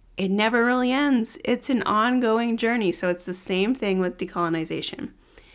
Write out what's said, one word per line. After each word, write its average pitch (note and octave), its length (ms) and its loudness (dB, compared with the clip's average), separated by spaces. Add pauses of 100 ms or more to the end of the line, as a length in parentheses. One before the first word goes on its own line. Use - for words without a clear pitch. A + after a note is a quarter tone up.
(160)
"It F#3+ 140 -2
never A3 340 2
really B3 280 2
ends. C4+ 520 2
It's B3 260 0
an B3 120 2
ongoing A3+ 760 2
journey." A#3 360 0
So F3+ 160 -2
it's F3+ 160 -2
the F3+ 100 -6
same F#3+ 400 0
thing G3+ 240 0
with F3+ 200 -2
decolonization. E3 920 -4 (440)